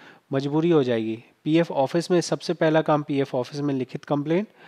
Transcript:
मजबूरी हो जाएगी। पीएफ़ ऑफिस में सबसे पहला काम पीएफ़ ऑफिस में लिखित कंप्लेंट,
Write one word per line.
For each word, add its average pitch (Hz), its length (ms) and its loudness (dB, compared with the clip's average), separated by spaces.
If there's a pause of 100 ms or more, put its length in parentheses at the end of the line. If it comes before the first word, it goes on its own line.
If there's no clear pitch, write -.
(320)
मजबूरी 143 380 0
हो 156 140 4
जाएगी। 113 380 -2 (220)
पीएफ़ 165 280 2
ऑफिस 147 380 0
में 180 100 4
सबसे 165 340 -4
पहला 160 280 2
काम 151 200 2
पीएफ़ 139 340 -2
ऑफिस 135 240 -4
में 143 140 -2
लिखित 131 300 -6
कंप्लेंट, 151 420 0 (200)